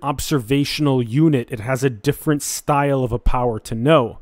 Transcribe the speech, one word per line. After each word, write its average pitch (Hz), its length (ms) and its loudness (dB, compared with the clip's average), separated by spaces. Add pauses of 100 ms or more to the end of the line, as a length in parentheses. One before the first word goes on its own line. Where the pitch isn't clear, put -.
observational 139 1000 0
unit. 131 480 2
It 117 100 -6
has 127 240 -2
a 135 60 2
different 143 520 -2
style 143 600 0
of 120 80 -4
a 123 60 -2
power 123 400 2
to - 160 -10
know. 120 480 2